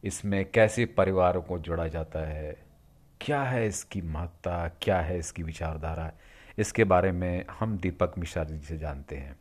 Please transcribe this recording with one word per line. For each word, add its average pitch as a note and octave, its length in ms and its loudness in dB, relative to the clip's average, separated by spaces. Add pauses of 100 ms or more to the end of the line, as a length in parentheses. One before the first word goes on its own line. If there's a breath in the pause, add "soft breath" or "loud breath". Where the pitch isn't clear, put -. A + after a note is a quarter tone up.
इसमें G2 460 -2
कैसे A2+ 360 6
परिवारों F#2 560 4
को F2 160 -6
जोड़ा E2 300 -2
जाता D#2+ 300 -6
है, D#2 480 -8 (540)
क्या D3 220 0
है B2+ 240 0
इसकी G2 360 -4
महत्ता, E2+ 680 -4
क्या F#2 320 2
है E2+ 180 -2
इसकी E2+ 240 -8
विचारधारा, D#2+ 720 -6 (460 loud breath)
इसके - 260 4
बारे F#2 280 6
में F2+ 380 -2
हम A2 280 -2
दीपक F2+ 400 0
मिश्रा E2+ 260 -4
जी D#2 140 -8
से D#2 200 -8
जानते C#2+ 380 -8
हैं। C#2 240 -12